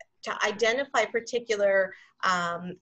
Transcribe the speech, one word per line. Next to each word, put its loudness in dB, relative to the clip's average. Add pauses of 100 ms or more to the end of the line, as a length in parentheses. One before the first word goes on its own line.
(220)
to -4
identify 0
particular, 0 (300)
um, -2